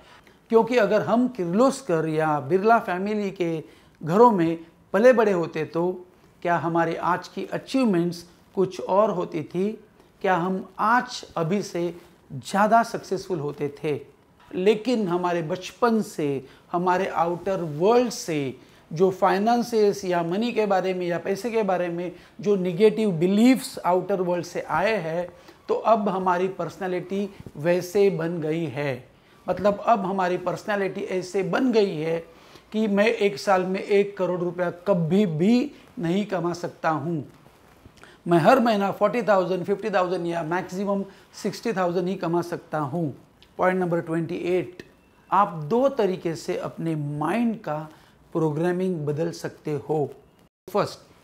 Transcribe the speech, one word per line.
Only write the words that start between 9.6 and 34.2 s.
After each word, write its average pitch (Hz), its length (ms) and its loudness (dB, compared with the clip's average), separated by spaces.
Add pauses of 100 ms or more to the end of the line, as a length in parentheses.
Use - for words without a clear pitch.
क्या 185 140 2
हम 185 320 -2 (120)
आज 226 440 0 (140)
अभी 170 240 0
से 175 320 -4 (380)
ज़्यादा 208 520 2
सक्सेसफुल 185 560 -6
होते 143 340 -6 (100)
थे? 147 160 -2 (520)
लेकिन 214 560 2
हमारे 175 340 0
बचपन 185 600 0
से, 143 440 -4 (260)
हमारे 185 360 0
आउटर 175 540 -2
वर्ल्ड 190 480 2
से 143 460 -6 (360)
जो 180 200 4
फाइनेंसेस 208 920 2
या 175 180 0
मनी 202 280 -2
के 214 140 0
बारे 190 280 0
में 180 140 -4
या 170 100 -2
पैसे 196 340 -4
के 220 120 0
बारे 180 260 0
में 170 220 -6 (300)
जो 202 140 2
नेगेटिव 202 560 2
बिलीफ्स 202 720 4
आउटर 180 360 0
वर्ल्ड 175 240 -2
से - 160 -8
आए 180 360 0
हैं, 170 300 -4 (420)
तो 214 40 0
अब 214 360 2
हमारी 185 380 0
पर्सनैलिटी 185 840 -6 (280)
वैसे 180 520 2
बन 170 320 -4
गई 160 240 -2
है। 135 380 -4 (440)
मतलब 196 400 0
अब 208 180 2
हमारी 185 320 -2
पर्सनैलिटी 180 640 -4
ऐसे 185 420 -4
बन 240 280 0
गई 202 240 4
है 160 220 -2 (540)
कि 220 160 0
मैं 202 180 4
एक 208 340 0
साल 185 240 2
में 185 160 -2
एक 202 380 0
करोड़ 180 220 -2